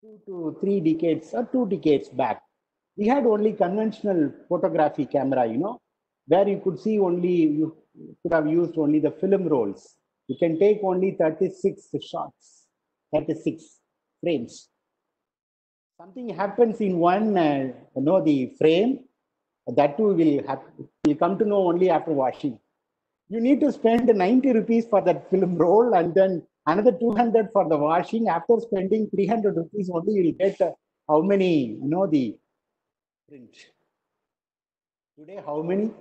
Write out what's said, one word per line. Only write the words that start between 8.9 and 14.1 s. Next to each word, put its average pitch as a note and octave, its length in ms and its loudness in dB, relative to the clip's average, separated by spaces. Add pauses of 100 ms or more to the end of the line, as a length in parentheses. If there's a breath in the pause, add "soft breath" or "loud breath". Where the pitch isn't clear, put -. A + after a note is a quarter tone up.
the D3 100 0
film F#3+ 380 -2
rolls. A2+ 480 -4 (320)
You C3 100 -6
can E3 200 -2
take G#3 240 2
only F#3+ 360 -2
thirty-six E3+ 680 -2 (140)
shots, - 640 -16 (460)
thirty-six - 680 -6 (420)